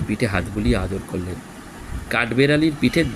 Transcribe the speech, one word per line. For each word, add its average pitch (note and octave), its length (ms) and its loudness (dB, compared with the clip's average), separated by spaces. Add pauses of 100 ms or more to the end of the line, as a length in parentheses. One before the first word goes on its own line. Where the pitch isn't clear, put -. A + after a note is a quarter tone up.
পিঠে G#2+ 200 0
হাত F#2+ 160 0 (100)
বুলিয়ে A2 240 2
আদর F#2 300 -2
করলেন। F2+ 280 -4 (760)
কাঠবেড়ালির C#3 680 4
পিঠের C3+ 260 4 (100)